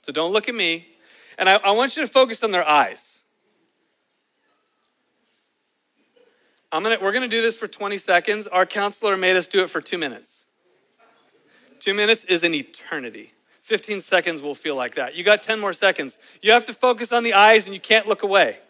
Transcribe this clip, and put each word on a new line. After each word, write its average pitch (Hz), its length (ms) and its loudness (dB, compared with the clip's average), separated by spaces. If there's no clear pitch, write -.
So 143 100 -14
don't 160 180 -2
look 214 160 0
at 240 60 -6
me. 170 340 -2
And 190 100 4
I, 196 60 8
I 202 160 2
want 240 260 0
you 311 60 -4
to 233 40 -4
focus 254 360 2
on 214 80 0
their 175 140 0
eyes. - 580 0
I'm 160 120 -4
gonna, 226 180 0
we're 196 100 0
gonna 254 160 -2
do 226 140 -2
this 226 140 0
for 214 120 -12
twenty 202 300 -8
seconds. 196 480 0
Our 185 220 0
counselor 202 500 -2
made 185 180 2
us 180 120 0
do 190 160 0
it 165 80 -6
for 160 100 -6
two 180 160 -10
minutes. - 480 -12
Two 196 160 -4
minutes 214 300 0
is 170 180 0
an 165 100 -2
eternity. 135 800 -12
Fifteen 208 380 -6
seconds 170 380 -2
will 143 140 -10
feel 143 220 -8
like 123 200 -6
that. 139 200 -8
You 180 80 -10
got 208 180 4
ten 220 180 -4
more 202 140 -4
seconds. 160 460 -2
You 214 80 4
have 233 140 4
to 240 100 -14
focus 240 360 0
on 233 120 0
the 226 100 -2
eyes 214 320 6
and 196 80 -12
you 185 60 -12
can't 214 280 0
look 214 140 -2
away. 190 380 2